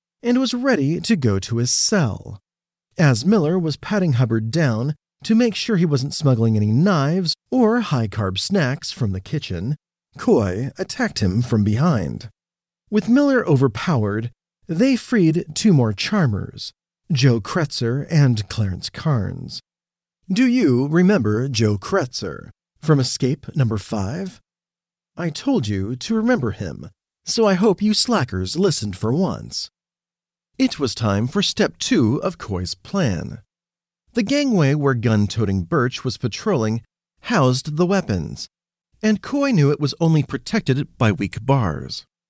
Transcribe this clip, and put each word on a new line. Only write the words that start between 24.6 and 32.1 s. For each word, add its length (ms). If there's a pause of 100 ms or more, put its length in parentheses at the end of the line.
I 140
told 380
you 280
to 180
remember 360
him, 400 (340)
so 220
I 80
hope 280
you 120
slackers 640
listened 400
for 160
once. 580 (880)
It 200
was 160
time 340
for 140
step 360
two 380